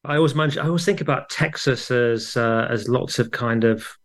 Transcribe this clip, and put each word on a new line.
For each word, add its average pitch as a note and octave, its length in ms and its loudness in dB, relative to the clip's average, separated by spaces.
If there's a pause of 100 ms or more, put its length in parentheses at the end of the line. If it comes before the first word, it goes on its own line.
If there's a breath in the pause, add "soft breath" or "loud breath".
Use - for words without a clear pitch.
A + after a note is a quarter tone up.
I D3 140 -2
always D3+ 180 2
manage, D3+ 220 0
I - 80 -2
always E3+ 180 0
think F#3+ 160 0
about C#3 300 -2
Texas - 600 -2
as, A#2+ 440 0
uh, A2+ 340 2
as A2+ 200 -2
lots - 300 0
of A#2 120 0
kind A2+ 320 0
of A2+ 240 2 (180)